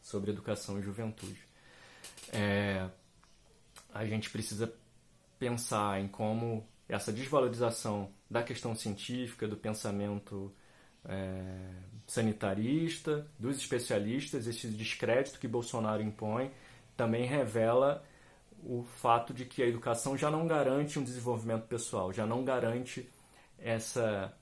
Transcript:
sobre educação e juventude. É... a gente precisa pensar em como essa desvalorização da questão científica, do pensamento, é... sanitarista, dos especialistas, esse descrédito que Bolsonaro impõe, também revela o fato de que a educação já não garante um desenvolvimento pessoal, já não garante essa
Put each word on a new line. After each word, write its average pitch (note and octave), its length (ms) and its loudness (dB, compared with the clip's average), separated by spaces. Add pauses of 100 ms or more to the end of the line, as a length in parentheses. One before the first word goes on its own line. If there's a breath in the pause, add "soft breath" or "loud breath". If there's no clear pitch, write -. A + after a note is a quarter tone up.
sobre G#2 300 -4
educação G2+ 460 -4
e G2 60 -4
juventude. G2+ 580 -6 (880 loud breath)
É... G2+ 560 2 (1040)
a G#2+ 120 -2
gente G#2+ 240 0
precisa A2 420 -2 (680)
pensar A2 600 2
em G2 80 0
como A2 600 0 (200)
essa G#2+ 240 -2
desvalorização A#2 1000 2 (180)
da A#2 140 2
questão A#2 320 -4
científica, A#2 720 -4
do G#2 100 -4
pensamento, G2+ 960 -4 (520 loud breath)
é... F#2 680 -6 (320)
sanitarista, B2+ 1200 0 (120)
dos A#2+ 180 -2
especialistas, A#2+ 880 0
esse A#2 220 -4
descrédito A2+ 720 0
que B2+ 80 -4
Bolsonaro A2+ 540 0
impõe, A2 500 -2 (460 loud breath)
também A#2 280 2
revela B2+ 760 4 (600 loud breath)
o A#2+ 200 -4
fato A#2+ 500 4
de B2 120 -8
que - 160 -2
a A#2+ 60 6
educação A#2+ 500 2
já D3+ 140 2
não D#3+ 160 2
garante D3 500 4
um C#3 60 0
desenvolvimento A#2 640 -2
pessoal, G#2 440 -2
já G#2+ 140 0
não A#2+ 180 0
garante B2 640 0 (520 loud breath)
essa A2 840 0